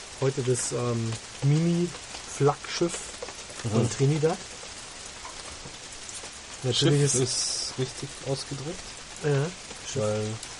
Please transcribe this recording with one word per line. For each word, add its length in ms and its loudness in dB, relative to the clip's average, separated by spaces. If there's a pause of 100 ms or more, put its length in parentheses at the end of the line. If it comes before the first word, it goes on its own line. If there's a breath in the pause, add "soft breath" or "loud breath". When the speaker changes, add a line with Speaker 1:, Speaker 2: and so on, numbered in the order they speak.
(220)
Speaker 1:
heute 200 2
das, 300 2
ähm, 420 0 (300)
Mini-Flaggschiff 1500 2 (760)
von 140 6
Speaker 2:
Mhm. 80 4
Speaker 1:
Trinidad. 460 4 (2250)
Natürlich 480 6
Speaker 2:
Schiff 100 4
Speaker 1:
ist 0 -
Speaker 2:
ist 560 0
richtig 320 -2 (180)
ausgedrückt. 520 -4 (440)
Speaker 1:
Ja, 220 4 (460)
Schiff. 100 0
Speaker 2:
Weil 240 2 (340)